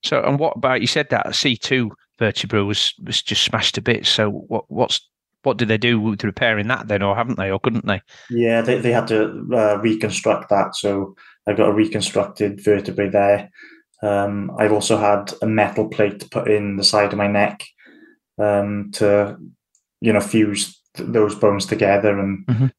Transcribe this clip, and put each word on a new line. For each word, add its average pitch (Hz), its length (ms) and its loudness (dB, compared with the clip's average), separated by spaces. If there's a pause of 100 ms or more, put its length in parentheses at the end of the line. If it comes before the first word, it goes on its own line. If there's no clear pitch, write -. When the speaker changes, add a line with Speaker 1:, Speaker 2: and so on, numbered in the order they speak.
Speaker 1:
So, - 200 0
and 139 160 0
what 156 180 -2
about, 127 240 0
you 117 60 -2
said 151 220 -2
that 107 260 -2
C 127 200 0
two 120 360 0 (280)
vertebra 104 460 0
was, - 280 -2 (120)
was - 160 -4
just - 220 -2
smashed - 320 0
to 101 60 -4
bits. - 280 0
So 107 220 2
what, - 380 -6
what's, - 380 -2 (360)
what 160 140 0
did 117 100 0
they 110 100 2
do 120 220 2
with 104 240 -2
repairing 107 460 0
that 127 180 -4
then, 101 160 0
or 101 120 2
haven't 117 220 -2
they, 98 140 -2
or 95 80 -2
couldn't 113 260 -2
they? 95 160 -2 (280)
Speaker 2:
Yeah, 117 320 2
they, 120 180 0
they 120 120 0
had 117 180 0
to, 107 440 -2
uh, 107 280 2
reconstruct 107 680 -2
that. 98 260 0
So 98 400 -4 (320)
I've 101 100 0
got 104 120 4
a 104 40 2
reconstructed 104 920 -2
vertebrae 101 460 0
there. 101 400 2 (520)
Um, 101 560 -2
I've 107 160 4
also 104 240 2
had 101 340 2 (100)
a 117 60 -2
metal 107 420 0
plate 101 420 -2
put 110 180 -4
in 104 280 0
the 98 60 -4
side 101 300 4
of 104 40 -4
my 101 100 2
neck, 101 360 0 (760)
um, 101 560 0
to, 101 420 2 (640)
you 113 100 2
know, 101 80 4
fuse 104 580 0 (180)
th-, - 140 -8
those 107 260 2
bones 101 300 2
together 101 540 2
and 98 280 -4
Speaker 1:
Mm-hmm. 127 200 2 (120)